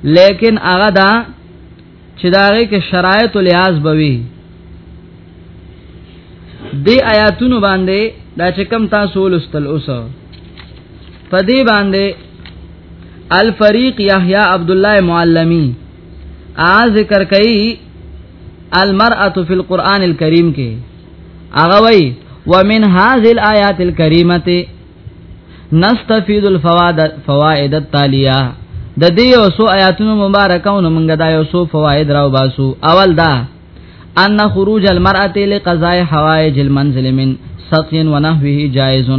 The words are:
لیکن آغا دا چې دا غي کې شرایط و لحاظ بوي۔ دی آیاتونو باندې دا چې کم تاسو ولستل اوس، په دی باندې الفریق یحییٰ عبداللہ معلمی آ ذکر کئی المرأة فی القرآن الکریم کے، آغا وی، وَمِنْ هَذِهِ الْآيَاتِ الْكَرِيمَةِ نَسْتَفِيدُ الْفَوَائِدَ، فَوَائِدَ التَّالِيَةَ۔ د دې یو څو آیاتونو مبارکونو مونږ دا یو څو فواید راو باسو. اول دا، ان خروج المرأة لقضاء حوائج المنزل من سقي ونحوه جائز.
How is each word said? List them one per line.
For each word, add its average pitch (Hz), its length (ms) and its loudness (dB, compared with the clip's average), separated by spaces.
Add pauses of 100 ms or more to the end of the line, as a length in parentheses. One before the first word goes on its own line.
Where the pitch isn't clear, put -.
لیکن 190 560 4
آغا 185 280 0
دا 202 340 2 (920)
چې 180 120 -2
دا 196 200 2
غي 226 160 0
کې 208 140 -2 (120)
شرایط 190 440 0
و 202 60 0
لحاظ 185 380 2
بوي۔ 151 420 0 (2500)
دی 156 280 2
آیاتونو 220 580 0
باندې 196 500 -2 (280)
دا 175 140 -2
چې 170 80 -8 (100)
کم 226 180 -2
تاسو 196 360 -2
ولستل 165 420 -4
اوس، 147 240 -6 (1400)
په 185 80 -2
دی 233 260 0
باندې 202 500 0 (1160)
الفریق 214 720 2
یحییٰ 196 460 2
عبداللہ 190 540 2
معلمی 170 720 2 (840)
آ 190 300 2
ذکر 214 380 0
کئی 214 520 0 (960)
المرأة 196 760 0
فی 180 60 -2
القرآن 185 480 -2
الکریم 170 500 0
کے، 127 240 -6 (760)
آغا 170 320 2
وی، 196 280 4 (340)
وَمِنْ 202 400 2
هَذِهِ 214 460 4
الْآيَاتِ 208 500 0
الْكَرِيمَةِ 175 840 0 (1080)
نَسْتَفِيدُ 208 720 0
الْفَوَائِدَ، 170 560 0 (240)
فَوَائِدَ 143 500 0
التَّالِيَةَ۔ 135 880 -2 (380)
د - 20 2 (120)
دې 226 100 2 (100)
یو 226 140 4
څو 214 180 -2
آیاتونو 190 480 0
مبارکونو 196 720 0
مونږ 160 260 0
دا 160 140 -2
یو 160 140 0
څو 175 160 -2 (120)
فواید 151 400 0
راو 143 180 0
باسو. 135 380 -2 (140)
اول 180 340 4
دا، 160 160 0 (840)
ان 202 200 2 (120)
خروج 196 380 0
المرأة 190 500 0
لقضاء 175 640 -2
حوائج 156 560 0
المنزل 139 520 0
من 135 240 -2 (360)
سقي 156 360 -2
ونحوه 147 680 -2
جائز. 135 460 -2